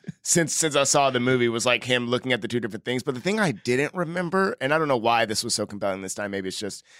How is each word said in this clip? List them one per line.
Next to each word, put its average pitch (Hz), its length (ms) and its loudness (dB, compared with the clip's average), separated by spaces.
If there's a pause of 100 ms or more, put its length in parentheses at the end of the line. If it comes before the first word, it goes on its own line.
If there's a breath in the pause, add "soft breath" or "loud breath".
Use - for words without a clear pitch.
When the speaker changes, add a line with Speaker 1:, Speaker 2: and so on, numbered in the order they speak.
Speaker 1:
<laughs> - 160 -14
Speaker 2:
since, 165 320 0
since 151 220 0
I 139 80 4
saw 139 260 4
the 123 100 0
movie, 123 280 4
was, 117 180 0
like, 120 180 2
him 120 240 0
looking 123 240 0
at 110 100 0
the 113 60 -8
two 117 120 -2
different 110 240 -8
things. 123 180 -4
But 135 140 -4
the 120 40 -8
thing 202 200 -2
I 175 120 2
didn't 123 420 0
remember, 180 680 -2
and 135 120 0
I 156 60 4
don't 156 100 0
know 131 80 4
why 113 300 4
this 104 180 -2
was 110 100 -2
so 107 120 -2
compelling 98 360 -4
this 95 120 -8
time, 104 160 -6
maybe 98 180 -4
it's 92 100 -6
just 98 260 -8 (160 soft breath)